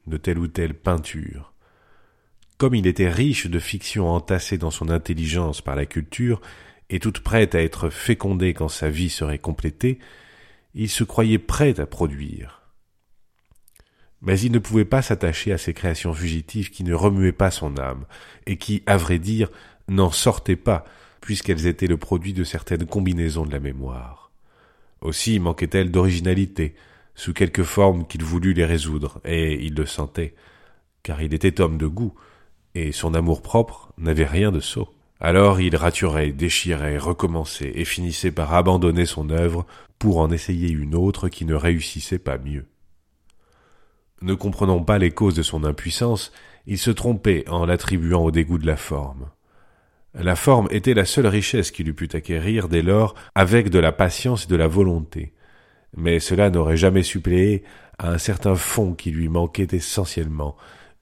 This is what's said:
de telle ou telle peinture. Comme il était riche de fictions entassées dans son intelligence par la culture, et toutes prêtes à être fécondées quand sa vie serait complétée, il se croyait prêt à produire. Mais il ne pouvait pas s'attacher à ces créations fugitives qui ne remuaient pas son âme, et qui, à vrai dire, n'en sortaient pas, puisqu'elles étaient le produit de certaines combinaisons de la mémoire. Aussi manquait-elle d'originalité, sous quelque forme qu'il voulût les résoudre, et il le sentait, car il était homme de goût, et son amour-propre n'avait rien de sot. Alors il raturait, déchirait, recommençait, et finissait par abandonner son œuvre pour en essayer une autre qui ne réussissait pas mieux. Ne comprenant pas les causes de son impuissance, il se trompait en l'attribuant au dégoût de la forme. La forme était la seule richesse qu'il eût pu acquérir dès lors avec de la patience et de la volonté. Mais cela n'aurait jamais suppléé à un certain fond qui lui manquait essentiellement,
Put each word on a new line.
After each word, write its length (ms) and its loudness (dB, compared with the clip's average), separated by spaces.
de 100 -6
telle 220 -2
ou 100 -2
telle 240 -4
peinture. 800 -6
Comme 180 2
il 120 2
était 240 4
riche 380 0
de 100 -2
fictions 500 -4
entassées 480 -2
dans 140 -4
son 180 -6
intelligence 720 -2
par 160 -6
la 80 -2
culture, 560 -4
et 120 -4
toutes 200 -4
prêtes 340 2
à 60 2
être 300 -2
fécondées 640 -2
quand 160 -4
sa 180 -4
vie 220 -2
serait 280 -4
complétée, 600 -4
il 160 -4
se 160 -2
croyait 340 2
prêt 400 0
à 60 -4
produire. 800 -6
Mais 180 0
il 120 2
ne 60 4
pouvait 280 2
pas 160 2
s'attacher 500 -2
à 60 0
ces 160 -6
créations 400 -4
fugitives 560 -6
qui 140 -10
ne 100 0
remuaient 380 4
pas 180 2
son 260 -6
âme, 300 -8
et 100 -4
qui, 300 -4
à 100 4
vrai 220 0
dire, 320 0
n'en 200 4
sortaient 460 0
pas, 280 0
puisqu'elles 460 -4
étaient 200 0
le 100 2
produit 360 -4
de 120 -4
certaines 420 -4
combinaisons 580 -2
de 80 -6
la 80 -6
mémoire. 680 -10
Aussi 360 0
manquait-elle 520 0
d'originalité, 840 0
sous 180 -6
quelque 320 0
forme 420 4
qu'il 160 -8
voulût 320 0
les 100 2
résoudre, 600 -2
et 300 -2
il 100 -6
le 120 -2
sentait, 480 -6
car 180 -8
il 140 -2
était 260 0
homme 160 2
de 100 -2
goût, 280 -4
et 180 -4
son 220 -4
amour-propre 840 0
n'avait 260 2
rien 280 2
de 80 0
sot. 340 -8
Alors 420 4
il 160 2
raturait, 560 0
déchirait, 640 -2
recommençait, 800 -4
et 100 -4
finissait 460 -4
par 240 -2
abandonner 500 4
son 260 -4
œuvre 360 0
pour 200 4
en 120 2
essayer 400 -2
une 240 -2
autre 340 0
qui 160 -6
ne 100 0
réussissait 640 -2
pas 200 -6
mieux. 280 -10
Ne 120 0
comprenant 480 2
pas 160 4
les 120 4
causes 240 2
de 80 0
son 220 -2
impuissance, 680 -2
il 120 -4
se 120 0
trompait 580 2
en 180 0
l'attribuant 560 2
au 80 2
dégoût 280 2
de 80 -4
la 100 0
forme. 540 -8
La 200 0
forme 380 6
était 220 2
la 100 6
seule 240 2
richesse 420 0
qu'il 180 -6
eût 60 -4
pu 200 -6
acquérir 540 -2
dès 140 4
lors 320 4
avec 340 6
de 80 6
la 140 6
patience 520 0
et 40 -8
de 80 4
la 100 4
volonté. 680 0
Mais 220 2
cela 320 4
n'aurait 260 4
jamais 280 6
suppléé 580 2
à 120 -2
un 80 0
certain 380 0
fond 380 -2
qui 180 -6
lui 160 -2
manquait 420 0
essentiellement, 840 -4